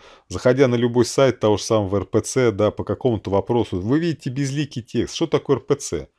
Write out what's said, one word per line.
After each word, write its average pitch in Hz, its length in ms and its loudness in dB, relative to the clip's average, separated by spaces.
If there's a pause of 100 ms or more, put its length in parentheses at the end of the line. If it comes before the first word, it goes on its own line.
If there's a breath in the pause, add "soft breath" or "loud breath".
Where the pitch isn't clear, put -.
(280 loud breath)
заходя 127 400 2
на 120 80 0
любой 120 300 2
сайт 135 340 2
того 104 180 2
же - 60 -6
самого 101 340 0
Р 92 80 -2
П - 160 0
Ц, 123 300 0
да, 101 200 2
по 110 120 -6
какому-то 107 480 -2
вопросу, 101 480 0
вы 117 200 0
видите 165 300 -4
безликий 135 520 -6
текст. - 340 -4
Что 160 120 -2
такое 139 300 0
Р - 60 -8
П 139 120 0
Ц? 76 440 -8